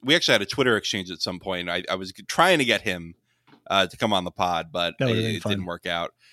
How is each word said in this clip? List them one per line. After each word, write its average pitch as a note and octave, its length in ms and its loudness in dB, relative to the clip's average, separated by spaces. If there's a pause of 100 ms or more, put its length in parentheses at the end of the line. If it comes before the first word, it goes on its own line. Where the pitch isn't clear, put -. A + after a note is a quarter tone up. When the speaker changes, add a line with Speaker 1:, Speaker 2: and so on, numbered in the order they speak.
Speaker 1:
we C#3 100 2
actually E3 200 4
had G#2+ 80 6
a G2 40 -4
Twitter B2+ 300 2
exchange F#2+ 340 -2
at F2 120 -10
some F2+ 180 -6
point. F2 300 -4
I, F2+ 200 -2
I F#2+ 60 0
was F#2 160 -6
g-, G2+ 120 -18
trying F3 360 4
to C3 60 0
get G#2+ 160 2
him, E2+ 340 -6 (540)
uh, F#2+ 180 4
to - 80 -10
come A2 160 0
on F#2 140 2
the F2+ 60 -8
pod, E2+ 420 -2
but F2 260 -2
Speaker 2:
That C3+ 80 0
Speaker 1:
it, A#2+ 40 2
Speaker 2:
would've A2 120 0
been A2+ 120 -2
Speaker 1:
it F2 80 -6
Speaker 2:
fun. G#2+ 100 -2
Speaker 1:
didn't F#2+ 120 -4
work F2 200 -10
out. E2+ 260 -4 (220)